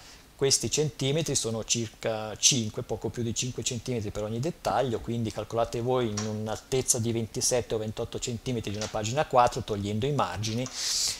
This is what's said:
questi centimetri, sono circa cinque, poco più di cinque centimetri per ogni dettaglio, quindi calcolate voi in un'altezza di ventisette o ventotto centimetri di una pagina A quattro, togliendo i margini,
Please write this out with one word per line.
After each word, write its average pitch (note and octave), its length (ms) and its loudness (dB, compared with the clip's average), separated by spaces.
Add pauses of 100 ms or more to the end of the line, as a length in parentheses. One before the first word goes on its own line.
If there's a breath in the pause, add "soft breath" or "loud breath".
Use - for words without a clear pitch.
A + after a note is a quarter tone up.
(360 loud breath)
questi C3+ 340 4
centimetri, D3 640 2
sono A2+ 300 -2
circa A2 760 -2
cinque, A2+ 440 2
poco A2+ 280 -4
più B2 120 -4
di A2+ 120 -2
cinque B2+ 280 -4
centimetri A2+ 480 -4
per G#2 120 -6
ogni A2 180 -4
dettaglio, A#2+ 600 0
quindi A#2 300 -2
calcolate A2+ 520 -2
voi B2 260 2
in G#2 100 -4
un'altezza G#2+ 800 0
di A#2 140 2
ventisette A#2 600 0
o A2+ 40 2
ventotto A2 400 -4
centimetri A#2 520 -2
di G2+ 60 -2
una G#2+ 120 -2
pagina A2+ 340 0
A D3+ 40 -2
quattro, A#2+ 360 6
togliendo G#2 440 -2
i D3 60 2
margini, A2 540 0 (540 loud breath)